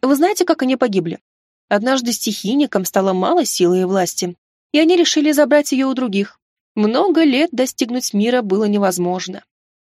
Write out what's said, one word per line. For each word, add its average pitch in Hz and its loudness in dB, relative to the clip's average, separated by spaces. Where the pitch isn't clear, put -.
Вы 269 0
знаете, 359 0
как 311 0
они 262 0
погибли? 190 -2
Однажды 240 0
стихийникам 220 -2
стало 196 0
мало 254 0
силы 180 2
и 185 0
власти, 180 -2
и 294 4
они 330 4
решили 302 2
забрать 294 2
её 269 0
у 262 -2
других. 202 -4
Много 285 2
лет 285 2
достигнуть 247 -4
мира 233 2
было 208 0
невозможно. 185 -2